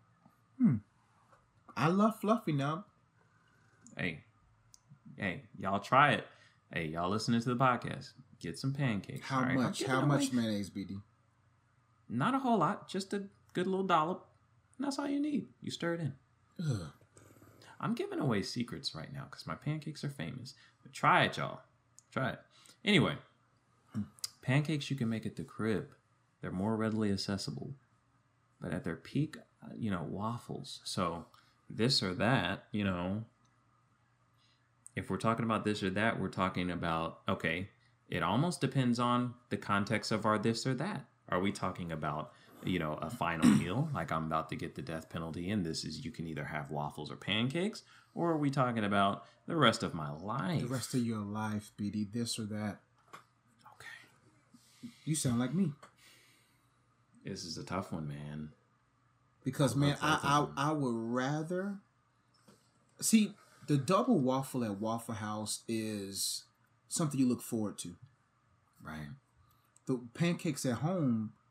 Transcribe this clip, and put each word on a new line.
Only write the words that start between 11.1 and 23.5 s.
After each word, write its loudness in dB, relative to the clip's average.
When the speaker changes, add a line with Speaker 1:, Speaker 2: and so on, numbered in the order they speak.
Speaker 2:
Not 2
a 2
whole 4
lot, 2
just -4
a -2
good 0
little 0
dollop. 4
And -4
that's -2
all -2
you 0
need. -2
You -8
stir -2
it -6
in. -2
Speaker 1:
Ugh. -2
Speaker 2:
I'm 0
giving -4
away 2
secrets -6
right -10
now -10
'cause -16
my -6
pancakes -6
are -4
famous. -10
But -20
try 4
it, -2
y'all. -6
Try -2
it. -10
Anyway, 6